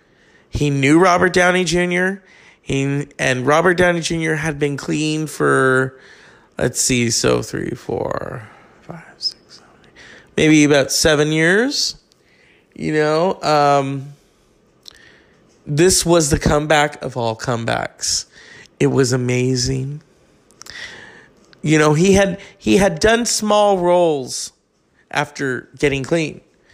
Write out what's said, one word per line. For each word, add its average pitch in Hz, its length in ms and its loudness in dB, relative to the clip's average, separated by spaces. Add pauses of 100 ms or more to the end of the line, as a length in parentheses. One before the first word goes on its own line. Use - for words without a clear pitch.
(480)
He 147 220 -2
knew 139 280 4
Robert 180 340 4
Downey 180 320 2
Junior. 180 580 -2 (400)
He, 139 440 -4 (120)
and 127 280 -2
Robert 170 280 4
Downey 175 260 0
Junior 160 360 -4
had 151 220 -6
been 143 180 -2
clean 156 500 -4
for, 131 720 0 (580)
let's - 240 -4
see, 120 300 0
so 123 320 0
three, - 280 -8
four, - 800 -8 (340)
five, 165 200 -18 (160)
six, - 300 -10
seven, - 200 -20 (160)
eight, - 60 -20 (460)
maybe 151 280 4
about 143 280 2
seven 151 400 2
years. 190 640 0 (800)
You 160 200 -4
know, 156 480 0
um, 143 680 0 (1500)
this 170 400 2
was 165 240 2
the 151 80 0
comeback 151 640 0
of 131 140 -8
all 117 200 -2
comebacks. - 920 -6 (520)
It 143 100 2
was 127 240 2
amazing. 127 920 -2 (1600)
You 156 160 2
know, 151 160 4
he 185 180 4
had, 190 280 2 (160)
he 214 200 0
had 185 240 2
done 226 260 2
small 208 520 2
roles 175 760 0 (580)
after 139 640 -6
getting 139 280 -2
clean. 160 360 -4 (340)